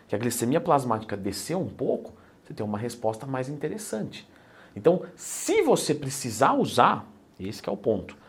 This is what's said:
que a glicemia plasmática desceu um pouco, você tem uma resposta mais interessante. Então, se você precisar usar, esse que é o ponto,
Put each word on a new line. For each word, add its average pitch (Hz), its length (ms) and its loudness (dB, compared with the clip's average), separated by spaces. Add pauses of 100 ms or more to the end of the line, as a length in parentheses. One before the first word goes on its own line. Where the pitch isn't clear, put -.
que - 80 -4
a - 20 2
glicemia 120 440 0
plasmática 123 560 0
desceu 101 420 -4
um 143 80 -4
pouco, - 460 -4 (280)
você - 120 -16
tem 110 120 -6
uma 104 120 -4
resposta 110 480 -4
mais 131 240 -4
interessante. 170 760 -8 (480)
Então, 156 280 4 (120)
se - 480 0
você 208 320 4
precisar 135 600 2
usar, 127 520 4 (320)
esse 95 240 -8
que - 80 -6
é 107 40 0
o - 20 -6
ponto, 95 400 -2 (140)